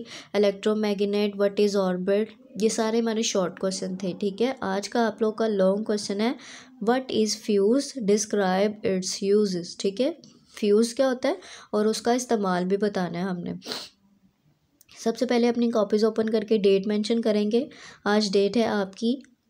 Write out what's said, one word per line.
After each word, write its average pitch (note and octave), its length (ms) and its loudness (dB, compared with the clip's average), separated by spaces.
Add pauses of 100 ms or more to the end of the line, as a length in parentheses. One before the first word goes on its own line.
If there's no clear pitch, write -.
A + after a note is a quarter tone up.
(360)
इलेक्ट्रोमैग्नेट, G3+ 1000 0
what G3+ 300 2
is G3 160 2
orbit, F#3+ 560 0 (220)
ये A3 80 4
सारे A3 300 0
हमारे A3+ 260 0
शॉर्ट F#3 340 -2
क्वेश्चन F#3+ 380 -4
थे, F#3 180 -4
ठीक G3 260 -4
है। C4 240 -2
आज G3 240 -4
का A#3 180 0
आप A3 160 -4
लोग A3 160 0
का A3+ 80 0
लॉन्ग G3+ 400 2
क्वेश्चन G#3 340 -2
है, A#3+ 140 0 (500)
what B3+ 300 0
is G#3+ 240 0
fuse, A3 500 2 (200)
describe G3+ 800 2
its F#3 260 -2 (120)
uses, G3 460 2 (100)
ठीक G3 200 -2
है। C#4 100 0 (460)
फ्यूज़ G#3+ 400 4
क्या C4+ 120 2
होता B3+ 200 -2
है F4 100 -2 (360)
और G#3+ 120 2
उसका A3 280 0
इस्तेमाल G3+ 500 0
भी F#3+ 120 0
बताना F#3+ 420 -2
है F3+ 60 -4
हमने। F3 300 -6 (1400)
सबसे A3+ 300 -2
पहले A#3+ 220 2
अपनी A#3 220 0
कॉपीज G#3+ 340 0
ओपन A3 240 0
करके A3 300 0
डेट G3 280 4
मेंशन G#3+ 360 0
करेंगे। G#3+ 460 0 (380)
आज G#3 260 2
डेट G3 240 2
है A3+ 100 2
आपकी G#3+ 500 -2 (340)